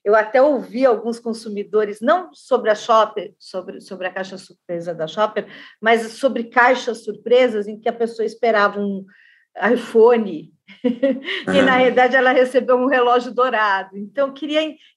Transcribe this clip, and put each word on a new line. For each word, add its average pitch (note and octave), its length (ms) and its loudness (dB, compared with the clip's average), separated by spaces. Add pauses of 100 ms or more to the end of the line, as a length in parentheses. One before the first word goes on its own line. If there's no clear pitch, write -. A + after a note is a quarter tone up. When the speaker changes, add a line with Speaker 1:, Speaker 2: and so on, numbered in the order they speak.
Speaker 1:
eu G#3 100 2
até A3 280 2
ouvi B3 420 0
alguns A3+ 340 0
consumidores, G#3 840 -6
não E4+ 320 0
sobre A3 340 -2
a G#3 60 4
Shopper, G#3 640 0
sobre, G3 420 -14
sobre F#3 260 -12
a F#3 60 -8
caixa F#3+ 240 -10
surpresa F3 560 -12
da D#3+ 140 -8
Shopper, G#3+ 400 -4 (340)
mas A3+ 220 2 (100)
sobre A#3 320 -2
caixas B3 600 0
surpresas G#3+ 640 0
em G#3+ 120 -12
que - 100 -4
a A3+ 40 -2
pessoa A3+ 340 -4
esperava G#3 520 0
um G3 260 -6 (680)
iPhone A3+ 800 2 (160)
<laughs> - 160 -20
e, B3+ 80 0 (560)
Speaker 2:
Aham. C4+ 160 2
Speaker 1:
na C4 140 4
realidade, B3 400 4
ela B3+ 160 4
recebeu B3+ 440 2
um B3+ 100 2
relógio B3 460 2
dourado. G#3 640 -2
Então, A#3+ 320 -4
eu C4+ 60 -12
queria D4+ 280 -2
en-, D#4 140 -6 (200)